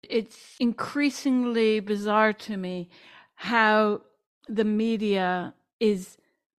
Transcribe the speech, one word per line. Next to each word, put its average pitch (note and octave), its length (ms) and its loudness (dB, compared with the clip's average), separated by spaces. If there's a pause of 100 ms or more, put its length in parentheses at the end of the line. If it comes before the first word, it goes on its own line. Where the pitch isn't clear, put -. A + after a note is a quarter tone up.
It's - 560 -6
increasingly A#3+ 1200 0
bizarre G#3 520 0
to G#3+ 240 -10
me F3+ 320 -8 (460)
how G#3+ 680 2 (460)
the A3 160 0
media G#3 920 0 (260)
is G3+ 360 0 (420)